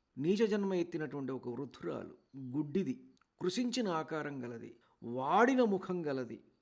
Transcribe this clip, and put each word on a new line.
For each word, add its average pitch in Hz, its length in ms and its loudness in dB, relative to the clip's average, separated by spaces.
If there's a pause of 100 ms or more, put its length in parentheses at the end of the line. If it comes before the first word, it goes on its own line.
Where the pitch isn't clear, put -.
(180)
నీచ 202 280 4
జన్మ 196 280 2
ఎత్తినటువంటి 147 580 -2
ఒక 127 160 -6
వృద్ధురాలు, 123 680 -6 (220)
గుడ్డిది, 139 680 -2 (360)
కృశించిన 226 480 0
ఆకారం 147 560 -2
గలది, 117 320 -10 (260)
వాడిన 170 600 4
ముఖం 185 440 0
గలది, 127 340 -4 (220)